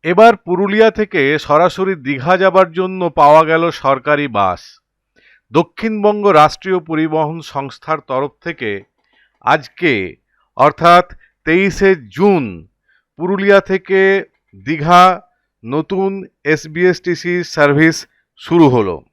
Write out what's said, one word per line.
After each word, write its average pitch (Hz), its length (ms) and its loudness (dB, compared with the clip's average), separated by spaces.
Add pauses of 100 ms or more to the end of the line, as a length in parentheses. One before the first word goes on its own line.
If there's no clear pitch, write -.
(120)
এবার 220 200 6 (140)
পুরুলিয়া 202 440 0
থেকে 208 320 -4 (240)
সরাসরি 180 480 0 (120)
দীঘা 143 360 -2
যাবার 185 260 2 (100)
জন্য 185 220 -6 (200)
পাওয়া 151 300 6
গেল 160 120 0 (200)
সরকারি 143 460 -2
বাস। 98 340 -2 (880)
দক্ষিণবঙ্গ 208 720 -2 (160)
রাষ্ট্রীয় 180 380 0 (100)
পরিবহন 156 500 -4 (140)
সংস্থার 143 460 -8 (120)
তরফ 135 220 -4 (100)
থেকে 151 280 -8 (760)
আজকে 147 480 -2 (640)
অর্থাৎ 170 500 2 (400)
তেইশে 185 440 0 (260)
জুন 185 260 2 (760)
পুরুলিয়া 196 420 0
থেকে 190 400 -4 (680)
দীঘা 165 360 2 (640)
নতুন 170 460 -4 (340)
এসবিএসটিসি 170 880 -2 (200)
সার্ভিস 151 420 2 (440)
শুরু 165 340 2
হলো। 98 220 -2 (160)